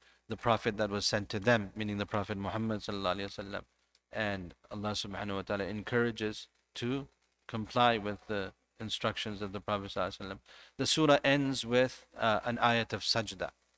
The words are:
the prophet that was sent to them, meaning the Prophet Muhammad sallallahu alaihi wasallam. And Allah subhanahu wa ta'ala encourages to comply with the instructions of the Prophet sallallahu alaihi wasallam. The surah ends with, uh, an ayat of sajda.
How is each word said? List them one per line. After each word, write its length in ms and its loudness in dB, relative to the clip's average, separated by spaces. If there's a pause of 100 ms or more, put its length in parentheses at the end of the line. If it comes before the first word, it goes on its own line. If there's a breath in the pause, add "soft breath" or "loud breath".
(280 soft breath)
the 80 -6
prophet 400 2
that 140 0
was 160 0
sent 240 0
to 100 -2
them, 340 4
meaning 240 -4
the 80 -2
Prophet 300 -4
Muhammad 440 -4
sallallahu 360 -2
alaihi 180 -6
wasallam. 280 -8 (500)
And 420 -4 (160)
Allah 200 -4
subhanahu 460 -4
wa 60 -4
ta'ala 220 -2
encourages 840 -2 (260)
to 340 -4 (400)
comply 480 4
with 300 -6
the 260 -4 (260)
instructions 640 -4
of 100 -6
the 80 -6
Prophet 300 -2
sallallahu 260 -2
alaihi 120 -12
wasallam. 100 -10 (380 loud breath)
The 100 0
surah 380 6
ends 400 2
with, 420 2 (120)
uh, 260 4
an 140 -2
ayat 340 4
of 100 -4
sajda. 480 -2 (280)